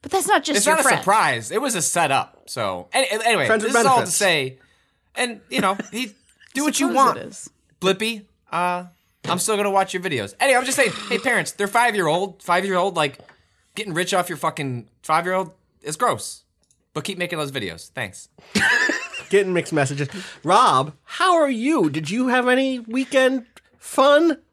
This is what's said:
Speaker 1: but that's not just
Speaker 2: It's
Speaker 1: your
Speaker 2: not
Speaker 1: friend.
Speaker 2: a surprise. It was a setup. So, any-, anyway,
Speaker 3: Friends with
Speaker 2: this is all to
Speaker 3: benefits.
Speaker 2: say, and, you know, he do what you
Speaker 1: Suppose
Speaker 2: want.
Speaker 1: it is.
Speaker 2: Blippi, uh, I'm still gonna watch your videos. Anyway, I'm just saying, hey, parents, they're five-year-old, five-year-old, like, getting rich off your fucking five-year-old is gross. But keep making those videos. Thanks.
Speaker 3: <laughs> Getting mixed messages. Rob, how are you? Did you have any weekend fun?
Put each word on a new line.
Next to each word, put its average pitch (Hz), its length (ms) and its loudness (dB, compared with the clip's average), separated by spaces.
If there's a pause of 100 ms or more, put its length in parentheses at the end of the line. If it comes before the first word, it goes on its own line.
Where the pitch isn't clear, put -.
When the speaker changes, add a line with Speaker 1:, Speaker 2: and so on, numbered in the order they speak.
Speaker 1:
but - 100 -10
that's 381 160 0
not 381 180 2
just 311 140 -2
Speaker 2:
It's 214 60 0
Speaker 1:
your 311 100 4
Speaker 2:
not 294 80 2
Speaker 1:
friend. 220 160 2
Speaker 2:
a - 20 -4
surprise. 151 500 2
It 202 100 -2
was 247 140 -2
a 170 60 -2
setup. 143 640 0
So, 95 460 -6
any-, 247 160 0 (160)
anyway, 202 220 2
Speaker 3:
Friends 220 180 2
with 233 80 0
Speaker 2:
this 233 80 4
is 240 40 2
all 262 100 6
to 233 80 4
Speaker 3:
benefits. 180 120 -4
Speaker 2:
say, 151 420 0 (600)
and, 240 320 -4
you 247 100 -4
know, 196 180 0 (140)
he 220 220 -8 (400)
do 277 100 -4
what 294 160 0
you 277 80 0
Speaker 1:
Suppose 233 80 -2
Speaker 2:
want. 254 220 4
Speaker 1:
it - 80 -12
is. - 240 -18 (320)
Speaker 2:
Blippi, 196 420 -2 (300)
uh, 180 320 -2 (400)
I'm 175 140 -2
still 214 180 -2
gonna 202 120 0
watch 190 240 0
your 185 80 -4
videos. 131 380 -4
Anyway, 262 180 4
I'm 254 60 2
just 262 140 -2
saying, 233 140 2 (180)
hey, 240 80 -2
parents, 233 340 -2
they're 202 160 -4
five-year-old, 196 760 0
five-year-old, 185 540 0
like, 147 240 -2 (560)
getting 208 180 -8
rich 175 200 -2
off 175 160 0
your 160 80 -8
fucking 139 500 -6 (160)
five-year-old 175 480 -2 (300)
is 156 160 -10
gross. - 460 -4 (500)
But 156 100 -8
keep 185 140 -8
making 175 200 -6
those 143 140 -6
videos. 95 380 -8
Thanks. 104 400 -12 (240)
Speaker 3:
<laughs> - 160 2 (640)
Getting 185 220 2
mixed 165 200 -2
messages. 143 340 0 (360)
Rob, 156 500 4 (100)
how 359 340 0
are 294 120 4
you? 240 400 2
Did 156 220 -4
you 254 160 0
have 247 200 2
any 262 300 2
weekend 254 720 0 (320)
fun? 294 580 4 (160)